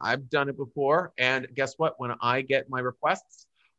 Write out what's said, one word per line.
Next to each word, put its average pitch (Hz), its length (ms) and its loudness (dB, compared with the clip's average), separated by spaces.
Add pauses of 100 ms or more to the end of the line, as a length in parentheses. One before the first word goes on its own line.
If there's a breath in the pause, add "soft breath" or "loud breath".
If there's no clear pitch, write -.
I've 123 280 -2
done 143 220 0
it 131 60 -8
before. 143 600 0
And 127 380 0
guess 135 240 -2
what? 160 200 0
When 123 220 -4
I 123 220 2
get 135 260 0
my 127 120 -4
requests, 147 640 -2 (320)